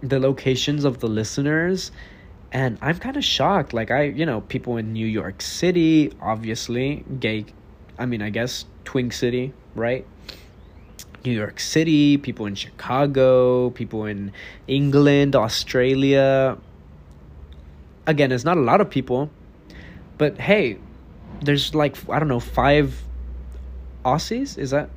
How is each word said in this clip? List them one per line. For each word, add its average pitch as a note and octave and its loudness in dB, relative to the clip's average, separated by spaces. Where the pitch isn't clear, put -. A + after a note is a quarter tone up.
the C3+ 0
locations C3+ 0
of C3 0
the A#2 -4
listeners, D3+ -2
and B2+ -2
I'm D#3+ -4
kinda C4+ -6
shocked. E3 0
Like, A2+ -4
I, C3+ 2
you D3 -2
know, A#2 -2
people B2 -6
in A2 -4
New A2 -4
York G2+ -4
City, D#3+ 2
obviously, A2+ -4
gay, G#2+ -4
I A#2+ -6
mean, A#2 -4
I G#2 -4
guess, A2+ -4
Twink B2 -4
City, B2 -2
right? A#2 -4
New B2+ -2
York G#2+ -4
City, D3 4
people B2 -6
in G2+ -6
Chicago, B2+ 2
people A2+ -8
in G2+ -6
England, C#3+ 4
Australia. C3+ 2
Again, D3 4
it's B2 -2
not E3+ 2
a E3 2
lot C3+ 6
of G#3 2
people, C3+ -2
but D3 2
hey, E3 2
there's, C#3+ 0
like, D3 2
I B2+ 0
don't D#3 0
know, B2 0
five C3 2
Aussies? A3+ -2
Is C#3 -6
that C#3+ 0